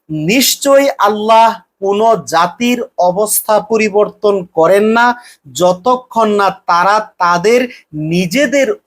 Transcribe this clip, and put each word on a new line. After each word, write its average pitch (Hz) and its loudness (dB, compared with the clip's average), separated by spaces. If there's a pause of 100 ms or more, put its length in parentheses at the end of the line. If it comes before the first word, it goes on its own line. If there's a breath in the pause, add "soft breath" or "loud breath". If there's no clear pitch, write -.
নিশ্চয়ই 262 0
আল্লাহ 214 2 (200)
কোন 208 0
জাতির 180 -2 (140)
অবস্থা 202 0
পরিবর্তন 202 -2
করেন 180 2
না 233 0 (280 loud breath)
যতক্ষণ 185 -2
না 202 0
তারা 185 0
তাদের 214 0 (260 loud breath)
নিজেদের 185 -2 (200)